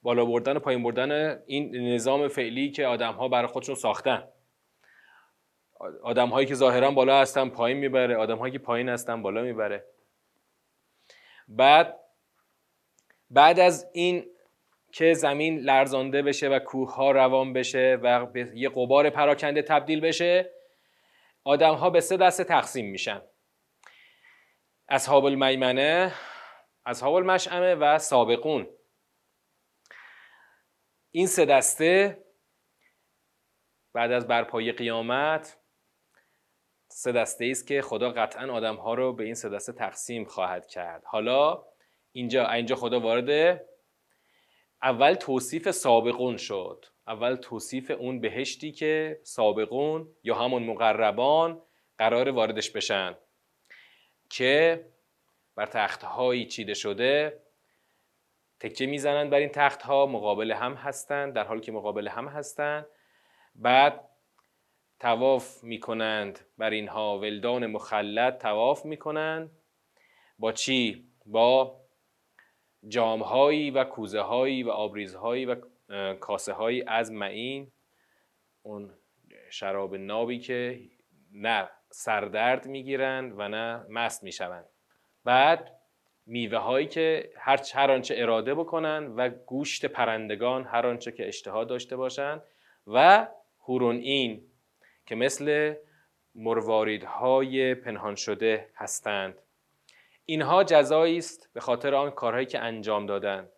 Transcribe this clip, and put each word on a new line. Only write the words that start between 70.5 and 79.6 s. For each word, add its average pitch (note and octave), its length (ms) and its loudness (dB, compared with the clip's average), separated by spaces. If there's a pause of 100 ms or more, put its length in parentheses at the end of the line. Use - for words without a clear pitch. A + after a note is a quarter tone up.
چی؟ A#2+ 560 -4 (180)
با B2 540 2 (1080)
جام‌هایی A#2+ 840 2
و C3 120 2
کوزه‌هایی A#2+ 800 -4
و A#2 60 -6
آبریزهایی G#2 760 -6
و، B2 100 -4 (340)
اه، G2 240 -6
کاسه‌هایی A2+ 760 -6
از A2+ 240 -2
معین، A2+ 600 -10 (920)
اون G2+ 320 -16 (560)
شراب G2 460 -6